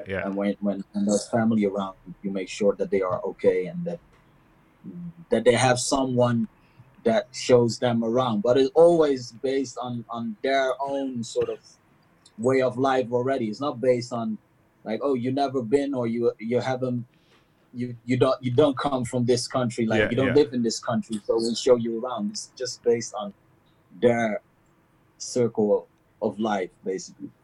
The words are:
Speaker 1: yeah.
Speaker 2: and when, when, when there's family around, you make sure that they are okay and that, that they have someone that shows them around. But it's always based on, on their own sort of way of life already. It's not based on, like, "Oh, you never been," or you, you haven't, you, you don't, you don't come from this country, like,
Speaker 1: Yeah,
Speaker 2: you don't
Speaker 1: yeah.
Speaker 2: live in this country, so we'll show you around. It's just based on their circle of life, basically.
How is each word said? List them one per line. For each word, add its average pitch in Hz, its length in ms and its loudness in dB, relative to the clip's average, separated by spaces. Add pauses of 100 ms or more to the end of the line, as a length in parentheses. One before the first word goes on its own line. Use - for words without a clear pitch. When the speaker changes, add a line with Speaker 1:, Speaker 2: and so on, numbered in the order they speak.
Speaker 1:
yeah. 95 200 -4
Speaker 2:
and 98 80 -4
when, 101 260 -2
when, 98 320 -4
when 101 140 -2
there's 104 220 0
family 113 360 2
around, 98 300 -2 (280)
you 98 80 -8
make 95 180 -6
sure 101 260 0
that 92 160 -6
they 98 120 2
are 90 220 -2
okay 92 420 0
and 87 180 -8
that, 87 160 -8 (1300)
that 113 140 2
they 123 100 6
have 123 240 4
someone 123 680 0 (560)
that 110 280 2
shows 120 460 4
them 117 260 0
around. 113 380 0
But 127 160 4
it's 135 160 2
always 156 560 6
based 131 500 -4
on, 120 300 -8
on 117 320 -8
their 135 380 0
own 139 420 -4
sort 117 260 -2
of 110 120 -8 (760)
way 131 240 2
of 127 160 0
life 135 360 0
already. 123 340 0
It's 107 140 -8
not 139 200 -6
based 123 320 0
on, 113 240 -4 (480)
like, 110 180 -4
"Oh, 139 120 2
you 123 180 -2
never 135 300 -2
been," 139 320 0
or 120 140 -2
you, 117 300 0
you 117 220 -2
haven't, 123 460 -4 (680)
you, 123 320 -8
you 123 140 0
don't, - 240 2
you 123 80 -2
don't 143 260 4
come 135 280 -2
from 123 200 -2
this 120 220 2
country, 120 400 -2
like, 107 140 2
Speaker 1:
Yeah, 107 100 2
Speaker 2:
you 120 60 -2
don't 131 120 2
Speaker 1:
yeah. - 140 6
Speaker 2:
live 123 100 -2
in 123 100 -2
this 113 180 -2
country, 110 440 -4
so 113 120 0
we'll 117 180 0
show 123 220 4
you 113 280 -4
around. 110 280 -6
It's - 260 -12
just 123 240 -10
based 117 320 0
on 104 180 -8 (720)
their 117 380 2 (800)
circle 107 680 0 (340)
of 104 200 -4
life, 101 300 -2 (140)
basically. - 440 -10 (160)